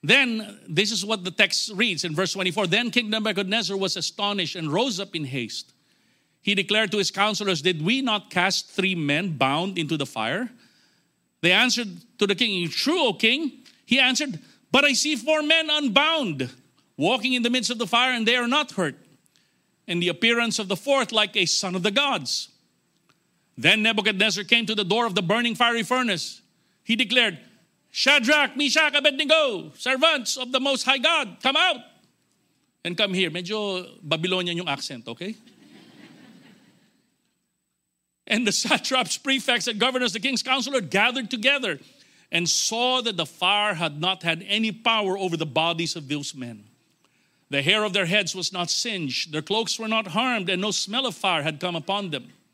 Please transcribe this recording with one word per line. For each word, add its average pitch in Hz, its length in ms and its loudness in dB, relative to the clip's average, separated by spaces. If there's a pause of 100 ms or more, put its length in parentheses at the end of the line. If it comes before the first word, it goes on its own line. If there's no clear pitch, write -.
Then, 226 560 2 (100)
this 196 240 0
is 196 140 -4
what 208 180 -2
the 185 60 -6
text - 480 0
reads 196 260 0
in 165 120 -4
verse 185 180 0
twenty-four. 190 320 0
Then 214 240 2
King 220 220 -2
Nebuchadnezzar 202 640 -2
was 190 200 -2
astonished 202 580 -4
and 160 180 -4
rose 208 260 0
up 196 140 -10
in 156 120 -6
haste. 127 480 -8 (680)
He 202 140 0
declared 196 340 0
to 214 80 -2
his 196 140 0
counselors, 196 500 0
"Did 160 240 0
we 254 160 0
not 220 320 -4
cast 185 400 0
three 190 240 0
men 156 400 -2
bound 160 400 0
into 160 160 -2
the 143 160 -4
fire?" 143 400 -4 (960)
They 175 80 6
answered 220 480 2 (160)
to 208 80 2
the 196 80 2
king, 190 340 0
"True, 294 420 2
O 196 40 0
king." 254 480 0 (240)
He 262 160 2
answered, 254 400 0 (300)
"But 277 140 4
I 285 120 4
see 302 180 0
four 302 300 0
men 320 240 2
unbound, 277 800 2 (480)
walking 233 360 0
in 247 100 0
the 240 100 2
midst 240 160 0
of 240 80 -4
the 233 80 -2
fire, 240 260 2
and 226 160 0
they 240 80 4
are 240 140 0
not 294 240 0
hurt. 160 240 -2 (880)
And 175 140 -2
the 175 80 2
appearance 226 480 2
of 202 100 -4
the 196 80 0
fourth 269 360 0
like 214 260 0
a 185 80 2
son 180 320 -2
of 175 80 -4
the 208 80 2
gods." 240 560 -2 (1040)
Then 196 320 2
Nebuchadnezzar 208 600 0
came 233 200 4
to 220 80 -2
the 208 100 -2
door 214 220 2
of 208 80 -2
the 208 80 0
burning 226 320 0
fiery 233 320 2
furnace. 240 560 -2 (420)
He 226 140 0
declared, 226 400 2 (540)
"Shadrach, 285 680 4
Meshach, 294 400 2
Abednego, 277 800 2
servants 269 600 0
of 254 140 -10
the 262 80 2
Most 269 300 0
High 277 80 4
God, 269 460 0
come 269 120 2
out 320 300 0 (1000)
and 170 140 -6
come 202 160 0
here." 180 160 0
Medyo 185 560 -6 (160)
Babylonian 175 560 -2
yung 175 120 -6
accent, 135 380 -6
okay? 180 300 -10 (3000)
And 220 200 2
the 196 60 2
satraps, 247 640 0
prefects, 254 500 0
and 226 100 -4
governors, 247 360 0
the 208 80 -6
king's 262 200 -2
counselor, 262 380 0
gathered 220 500 0
together 240 520 -2 (500)
and 170 160 0
saw 247 540 0
that 220 160 -4
the 165 80 -2
fire 208 480 0
had 156 260 -4
not 185 240 -2
had 165 240 -2
any 220 240 0
power 214 460 0
over 180 180 -2
the 160 100 -2
bodies 160 520 -2
of 143 100 -12
those 143 260 -6
men. 117 300 -14 (840)
The 139 120 0
hair 202 220 4
of 208 80 0
their 185 140 0
heads 185 280 0
was 180 200 -6
not 175 160 -4
singed, 165 640 -4
their 156 80 -2
cloaks 214 360 -2
were 220 120 -6
not 220 260 -2
harmed, 226 320 0
and 185 140 0
no 208 100 -2
smell 240 340 -4
of 214 80 -2
fire 170 300 0
had 156 160 -4
come 175 160 -4
upon 190 360 -4
them. 127 200 -10 (220)